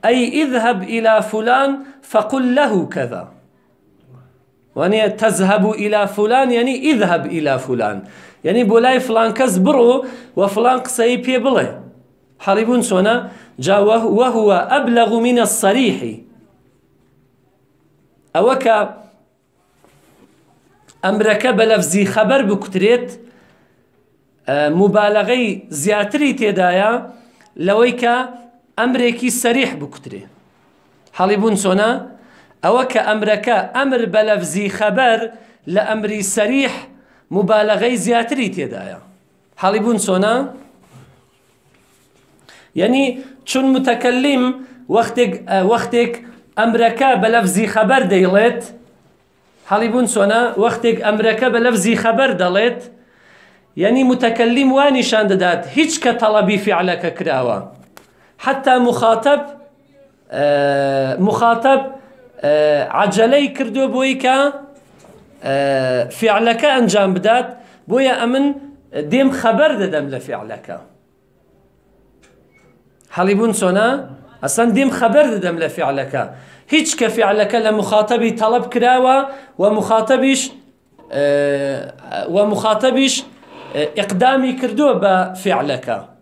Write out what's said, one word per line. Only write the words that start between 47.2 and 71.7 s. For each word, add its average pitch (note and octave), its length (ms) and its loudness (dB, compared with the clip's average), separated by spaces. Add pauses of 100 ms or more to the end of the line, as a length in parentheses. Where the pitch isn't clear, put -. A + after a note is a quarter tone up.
بە A3 140 2
لەفزی G3 380 2
خەبەر A3+ 300 4 (100)
دەیڵێت، G3+ 480 4 (1080)
حەڵی G#3+ 240 0
بوون B3 200 2
چۆنە؟ G#3+ 280 2 (220)
وەختێک A3+ 420 0
ئەمرەکە A3 480 0
بە A#3 120 2
لەفزی A3+ 380 2
خەبەر B3+ 280 2 (100)
دەڵێت، G3+ 380 0 (1040)
یعنی A#3+ 180 2 (100)
متەکەلیم A#3+ 680 0
وا C#4+ 120 4
نیشان A3+ 420 0
دەدات F3+ 300 0 (160)
هیچ D#4 160 0 (100)
کە A#3+ 80 2 (100)
تەڵەبی G#3+ 440 2
فیعلەکە F3+ 520 -2
کراوە. B2+ 420 -2 (840)
حەتا C4+ 300 2 (120)
مخاتەب، A3+ 540 2 (920)
ئە، C#3+ 100 -2 (840)
مخاتەب، A#3 540 2 (600)
ئە، D3 100 2 (460)
عەجەلەی A#3 480 2 (100)
کردووە C4 380 -2
بۆی C4 280 0
کە، C4 140 2 (1080)
ئە، C3+ 100 -2 (640)
فیعلەکە A3+ 580 2
ئەنجام G3+ 400 2
بدات، A3+ 320 0 (420)
بۆیە B3+ 320 2
ئەمن B3+ 240 0 (680)
دێم C4+ 180 2 (100)
خەبەر B3+ 320 2 (100)
دەدەم D#3 320 -2
لە B2+ 120 -8
فیعلەکە. G#2+ 520 -12 (2500)